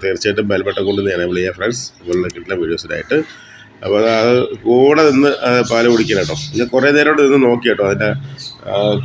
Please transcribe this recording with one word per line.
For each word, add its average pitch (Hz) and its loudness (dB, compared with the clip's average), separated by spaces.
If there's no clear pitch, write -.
തീർച്ചയായിട്ടും 101 -2
ബെൽ 95 0
ബട്ടൺ 98 -4
കൊണ്ട് 101 0
എനേബിൾ 90 -2
ചെയ്യുക 92 -2
ഫ്രണ്ട്സ്, 117 -4
ഇതുപോലുള്ള 90 -4
കിടിലൻ 90 -8
വീഡിയോസിനായിട്ട്. 80 -4
അപ്പൊ 98 0
അത് 117 2
കൂടെ 135 4
നിന്ന്, 139 4
ആ, 123 2
പാല് 117 2
കുടിക്കണം 110 0
കേട്ടോ. 80 -4
ഞാൻ 120 -2
കുറേ 131 4
നേരം 147 2
ഇവിടെ 147 2
നിന്ന് 139 4
നോക്കി 120 0
കേട്ടോ. 101 0
അതിൻ്റെ, 104 -2
ആ, 98 -4